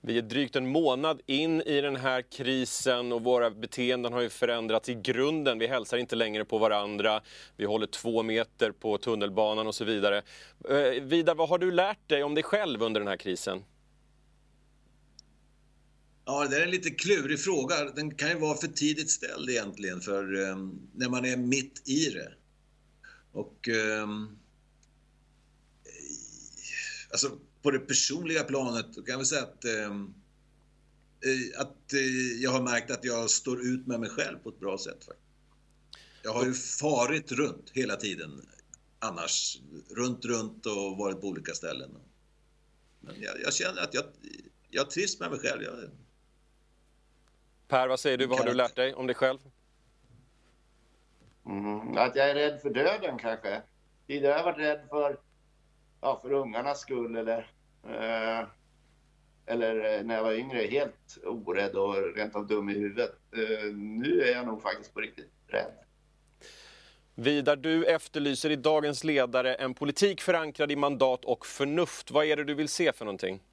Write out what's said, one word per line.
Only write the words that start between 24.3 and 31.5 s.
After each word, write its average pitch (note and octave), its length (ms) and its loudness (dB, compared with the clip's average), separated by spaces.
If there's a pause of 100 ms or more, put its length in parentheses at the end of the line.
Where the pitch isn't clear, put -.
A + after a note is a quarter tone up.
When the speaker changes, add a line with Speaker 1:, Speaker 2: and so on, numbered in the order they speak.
Speaker 2:
alltså, - 280 -2 (240)
på D3 80 4
det C3 80 2
personliga D3+ 680 0
planet B2 500 -2
kan G#2 120 -14
jag B2+ 100 -4
väl C3+ 100 -2
säga D3 160 2
att, - 220 -12
ehm, G#2 500 -2 (1120)
eh, C3 360 -2